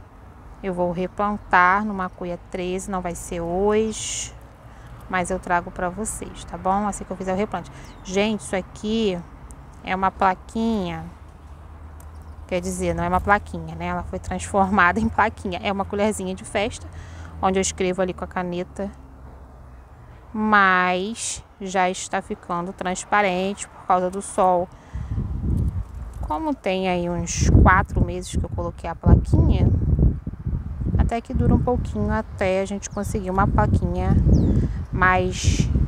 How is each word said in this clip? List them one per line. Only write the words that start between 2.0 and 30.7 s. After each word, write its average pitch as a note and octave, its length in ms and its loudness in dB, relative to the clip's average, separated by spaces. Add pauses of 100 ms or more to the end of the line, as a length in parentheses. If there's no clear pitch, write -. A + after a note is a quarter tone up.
cuia F3 300 -8 (100)
treze, F#3 400 -6
não F#3 120 -4
vai F3 140 -6
ser E3+ 260 -8
hoje, G#3 920 0 (760)
mas F#3 200 -2
eu F#3 100 -2
trago F3+ 320 0
pra F#3 160 -4
vocês, F#3+ 560 -8
tá - 140 -12
bom? F#3+ 300 0
Assim G3 160 -6
que - 80 -10
eu F#3 60 -8
fizer F#3+ 160 -4
o F#3 40 -2
replante. G3 340 -4 (320)
Gente, G3+ 380 0
isso - 140 -6
aqui G#3 640 -2 (640)
é F#3 120 -4
uma F#3+ 160 0
plaquinha, F#3+ 920 0 (1500)
quer F3+ 80 0
dizer, F3+ 340 -2
não E3+ 80 -2
é F3 60 0
uma F3+ 140 2
plaquinha, E3+ 540 0
né? E3+ 100 -8
Ela F3 180 -4
foi F#3 160 -8
transformada F#3+ 800 2
<laughs> - 0 -
em A3+ 80 2
plaquinha. G#3 560 0
É G3+ 80 0
uma G3 140 -2
colherzinha G3+ 500 -2
de G#3 80 -14
festa, - 420 -4 (560)
onde F#3+ 160 2
eu F#3+ 40 2
escrevo F#3 400 0
ali F#3 120 0
com - 120 -8
a - 20 -12
caneta, F3+ 640 -6 (1400)
mas G3 1080 0 (200)
já F#3 280 0
está F#3+ 320 -6
ficando F#3 520 -8
transparente F#3+ 960 0
por - 180 -20
causa F3+ 220 4
do G3 120 -8
sol. F3+ 460 2 (1500)
Como D4+ 340 -2
tem F#3+ 360 -2
aí F3 200 0
uns E3+ 400 0 (140)
quatro F#3+ 400 6
meses F3+ 320 -6
que - 80 0
eu F3 60 -4
coloquei E3+ 400 -6
a E3 60 -6
plaquinha, - 760 6 (1300)